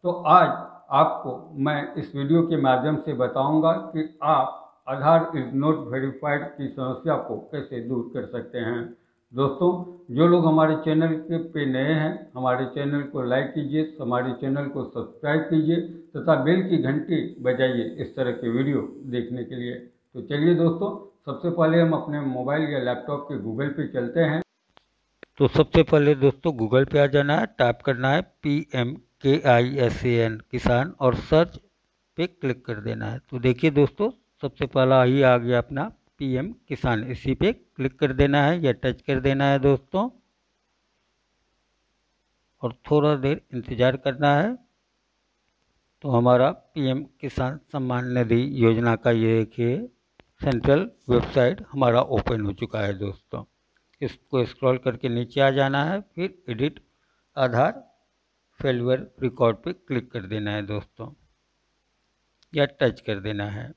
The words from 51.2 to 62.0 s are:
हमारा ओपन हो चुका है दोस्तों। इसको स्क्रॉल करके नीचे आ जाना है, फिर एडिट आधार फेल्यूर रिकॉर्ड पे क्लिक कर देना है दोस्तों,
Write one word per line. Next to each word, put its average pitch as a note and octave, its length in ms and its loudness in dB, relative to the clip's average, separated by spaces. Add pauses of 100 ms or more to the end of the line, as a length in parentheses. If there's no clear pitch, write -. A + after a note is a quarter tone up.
हमारा B2+ 300 2
ओपन A2+ 400 -2
हो G2+ 120 -4
चुका A2 260 -6
है G2+ 140 -2
दोस्तों। G2+ 500 -10 (580)
इसको B2+ 440 -2
स्क्रॉल B2+ 320 0
करके B2 320 -4
नीचे A#2 320 -2
आ C3+ 80 4
जाना C#3 340 0
है, G3 180 -4
फिर - 480 -10
एडिट B2+ 300 -4 (580)
आधार C3 580 0 (680)
फेल्यूर B2+ 600 0
रिकॉर्ड A#2 360 2
पे F3+ 160 -8
क्लिक - 380 -6
कर A#2 80 -8
देना G#2 320 -6
है G#2 140 -4
दोस्तों, G#2 440 -10 (1500)